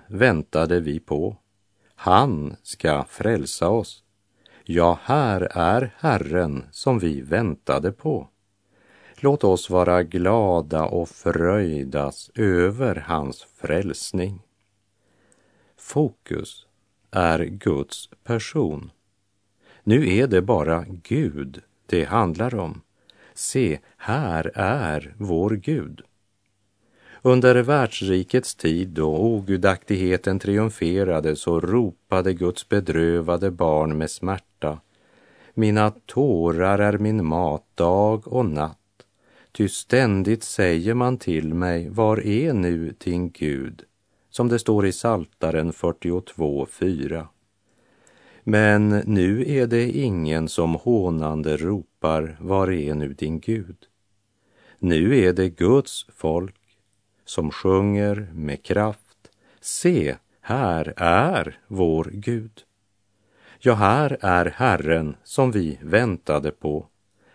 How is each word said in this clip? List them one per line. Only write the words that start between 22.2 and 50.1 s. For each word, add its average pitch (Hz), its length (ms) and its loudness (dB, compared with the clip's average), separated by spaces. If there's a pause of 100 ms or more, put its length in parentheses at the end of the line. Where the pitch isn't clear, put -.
om. 87 260 -8 (520)
"Se, 98 460 -2 (180)
här 98 580 -4
är 90 600 -2
vår 95 320 0
Gud." 101 520 -6 (1200)
Under 127 340 6
världsrikets 120 1000 0
tid, 85 340 -2
då 78 280 0
ogudaktigheten 95 1200 0
triumferade, 92 960 0
så 85 240 0
ropade 95 760 0
Guds 90 360 -4
bedrövade 85 840 0
barn 78 460 0
med 78 140 -4
smärta: 80 680 -6 (760)
"Mina 107 380 2 (140)
tårar 95 760 0
är 104 180 2
min 107 280 0
mat 78 400 -2 (100)
dag 98 520 2
och 123 180 -2
natt. 76 600 -8 (460)
Ty 101 180 0
ständigt 110 760 0
säger 90 500 0
man 123 240 0
till 78 360 -4
mig: 85 360 -2
'Var 110 360 0
är 127 280 0
nu 85 440 -2
din 87 320 -4
Gud?'", 69 540 -6 (460)
som - 180 0
det 117 120 2
står 104 260 2
i 95 60 2
Psaltaren 80 840 -2
fyrtiotvå 82 920 -4
fyra. 80 640 -6 (1200)
Men 104 420 6
nu 104 580 2
är 135 200 0
det 117 220 0
ingen 80 600 -2